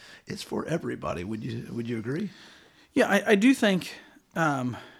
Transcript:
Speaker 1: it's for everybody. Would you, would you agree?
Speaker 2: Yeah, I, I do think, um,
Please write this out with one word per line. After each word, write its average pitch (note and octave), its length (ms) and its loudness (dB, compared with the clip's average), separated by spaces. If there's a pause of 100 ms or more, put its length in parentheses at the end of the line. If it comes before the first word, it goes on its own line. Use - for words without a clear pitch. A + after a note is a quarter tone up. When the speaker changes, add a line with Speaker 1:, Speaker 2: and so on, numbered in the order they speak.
(280)
Speaker 1:
it's - 160 -10
for - 220 -6
everybody. - 580 -4
Would A2 200 -6
you, A#2+ 280 -8
would A#2 160 -6
you A#2 100 -4
agree? C#3+ 320 -4 (640)
Speaker 2:
Yeah, B3 160 4
I, G3+ 220 2
I A3 40 10
do A#3 180 6
think, G3+ 420 2 (400)
um, C3+ 400 0 (240)